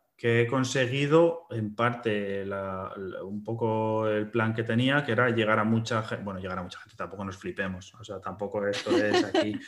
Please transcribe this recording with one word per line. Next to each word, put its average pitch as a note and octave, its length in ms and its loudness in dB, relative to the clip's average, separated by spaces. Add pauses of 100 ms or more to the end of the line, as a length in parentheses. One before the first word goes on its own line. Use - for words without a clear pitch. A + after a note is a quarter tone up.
(160)
que A#2 260 4
he A#2 40 2
conseguido, C#3 1040 2
en G#2+ 260 -4
parte, G#2 720 0
la, G2 500 -6
la, F#2 300 -8
un G#2 180 -8
poco A2 640 0
el G#2+ 240 0
plan A2+ 220 2
que A2+ 120 -2
tenía, B2+ 380 2
que A#2 100 -2
era B2 180 4
llegar A2 280 4
a G#2+ 60 2
mucha A2+ 380 2
gen-, A2 200 -6
bueno, F#2+ 180 -8
llegar F#2 180 -6
a F#2 40 -6
mucha F2 160 -12
gente, - 160 -20
tampoco G2 300 -10
nos F#2+ 140 -8
flipemos, F#2 560 -8
o - 100 -20
sea, F#2+ 160 -10
tampoco G2+ 460 -4
esto G2+ 280 0
es G#2+ 300 4
aquí, - 440 0